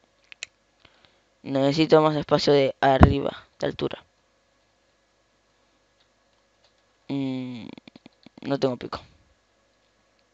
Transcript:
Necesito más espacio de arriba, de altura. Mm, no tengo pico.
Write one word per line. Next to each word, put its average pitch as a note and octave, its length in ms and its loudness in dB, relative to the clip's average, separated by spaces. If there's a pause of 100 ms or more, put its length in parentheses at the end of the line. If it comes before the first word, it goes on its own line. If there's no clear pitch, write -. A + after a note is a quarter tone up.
(1400)
Necesito C#3+ 580 2
más D#3 140 0
espacio D3 380 0
de C3+ 280 2
arriba, C3+ 640 2 (140)
de - 80 -4
altura. - 360 -8 (3000)
Mm, C3 600 -8 (760)
no C3+ 180 -2
tengo B2+ 180 0
pico. - 220 -10 (1300)